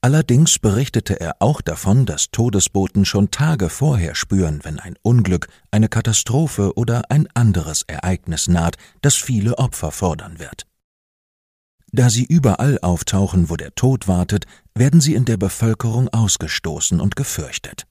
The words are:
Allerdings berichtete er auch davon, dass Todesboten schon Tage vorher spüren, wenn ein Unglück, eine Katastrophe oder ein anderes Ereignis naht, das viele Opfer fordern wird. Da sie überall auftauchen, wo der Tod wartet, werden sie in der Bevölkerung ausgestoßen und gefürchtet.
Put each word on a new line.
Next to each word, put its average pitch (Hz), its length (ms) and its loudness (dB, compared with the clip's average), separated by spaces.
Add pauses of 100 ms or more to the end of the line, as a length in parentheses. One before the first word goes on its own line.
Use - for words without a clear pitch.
Allerdings 143 580 4
berichtete 107 600 0
er 85 200 -6
auch 143 200 2
davon, 98 460 0
dass 76 240 -4
Todesboten 101 720 0
schon 101 260 2
Tage 143 380 0
vorher 104 460 -2
spüren, 82 480 -2
wenn - 160 -10
ein - 240 -16
Unglück, 98 460 2 (220)
eine 107 180 2
Katastrophe 113 880 0
oder 117 340 -2
ein 147 240 2
anderes 87 480 2
Ereignis 85 680 -4
naht, 85 280 0 (260)
das 113 140 4
viele 117 420 -2
Opfer 120 320 -4
fordern 80 480 -4
wird. - 280 -16 (1200)
Da 123 200 4
sie 117 140 0
überall 139 560 2
auftauchen, 90 680 0
wo 82 80 -4
der 76 180 -10
Tod 127 340 0
wartet, 90 360 0 (300)
werden 139 260 4
sie 147 140 0
in 127 100 2
der 113 120 0
Bevölkerung 113 720 0
ausgestoßen 85 920 -2
und 98 160 0
gefürchtet. - 760 -8